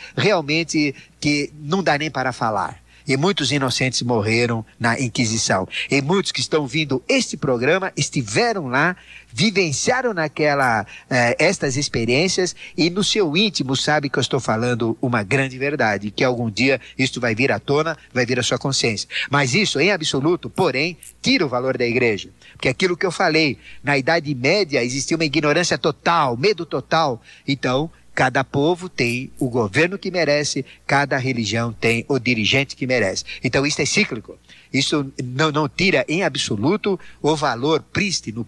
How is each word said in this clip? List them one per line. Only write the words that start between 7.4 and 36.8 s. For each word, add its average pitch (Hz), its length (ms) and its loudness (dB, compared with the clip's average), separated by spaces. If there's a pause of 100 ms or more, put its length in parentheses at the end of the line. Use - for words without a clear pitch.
estiveram 160 720 -2
lá, 147 280 0 (360)
vivenciaram 202 800 0
naquela, 143 720 2 (240)
eh, 123 300 2
estas 156 360 2
experiências 143 800 0 (220)
e 165 120 2
no 185 140 0
seu 175 320 2
íntimo 160 400 0
sabe 147 340 0
que - 80 -2
eu 139 40 2
estou 131 180 0
falando 117 640 0
uma 120 220 0
grande 131 340 -2
verdade, 110 540 0
que 139 120 -2
algum 120 260 2
dia 127 300 2 (180)
isto 131 220 -2
vai 117 140 0
vir 117 180 2
à 101 80 0
tona, 151 380 0 (160)
vai 123 120 0
vir 123 140 0
à 120 40 0
sua 127 140 0
consciência. 127 520 -2 (200)
Mas 135 240 2
isso, 180 260 0
em 175 120 4
absoluto, 156 580 0
porém, 156 480 0 (240)
tira 247 240 2
o 135 40 -2
valor 127 280 0
da 123 80 0
igreja. 113 440 0 (240)
Porque - 160 -2
aquilo 180 260 0
que 185 100 -2
eu 180 60 0
falei, 156 460 2 (260)
na 143 140 0
Idade 151 380 0
Média 143 480 2
existia 139 340 -2
uma 165 80 0
ignorância 151 520 2
total, 151 600 0
medo 170 280 0
total. 147 560 0 (260)
Então, 139 420 0 (240)
cada 131 300 2
povo 165 440 0
tem 123 520 -4
o 135 100 0
governo 123 480 0
que 185 140 -8
merece, 147 540 0 (200)
cada 143 320 0
religião 117 560 -2
tem 113 340 0
o 135 120 0
dirigente 123 560 0
que 139 100 -6
merece. 113 380 0 (200)
Então, 135 220 0
isso 151 160 -2
é 151 40 0
cíclico. 131 520 -2 (340)
Isso 135 400 0 (120)
não, 131 280 0
não 147 180 0
tira 175 380 2
em 170 160 0
absoluto 151 760 0 (220)